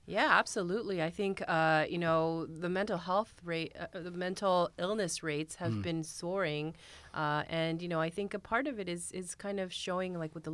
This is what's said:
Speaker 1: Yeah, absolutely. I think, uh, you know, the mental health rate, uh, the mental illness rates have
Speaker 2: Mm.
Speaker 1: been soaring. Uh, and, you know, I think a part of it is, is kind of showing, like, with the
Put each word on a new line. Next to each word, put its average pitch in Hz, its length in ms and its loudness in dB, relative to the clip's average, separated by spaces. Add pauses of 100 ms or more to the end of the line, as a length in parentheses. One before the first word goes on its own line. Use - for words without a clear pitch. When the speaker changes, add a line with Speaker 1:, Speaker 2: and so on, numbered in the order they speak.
Speaker 1:
Yeah, 240 260 2
absolutely. 190 720 2
I 160 60 2
think, 196 400 -2
uh, 160 400 6
you - 100 -2
know, 165 480 2
the 165 220 -4
mental 190 300 0
health 185 340 0 (100)
rate, 165 360 -4
uh, 175 80 -6 (140)
the 175 100 -6
mental 180 640 2
illness 185 460 0
rates 156 340 -2
have 170 160 -2
Speaker 2:
Mm. 202 100 0
Speaker 1:
been 165 220 0
soaring. 165 720 -2 (440)
Uh, 151 240 2 (200)
and, 165 200 0
you 175 100 -6
know, 160 160 2
I - 80 -6
think 202 160 -2
a 208 60 -2 (140)
part 254 180 2
of 233 120 -6
it 180 140 -6
is, 175 60 -6 (180)
is 180 80 -8 (180)
kind 202 180 -4
of 185 80 -6
showing, 185 400 -2 (100)
like, 160 140 -6
with 160 80 -10
the 160 100 -6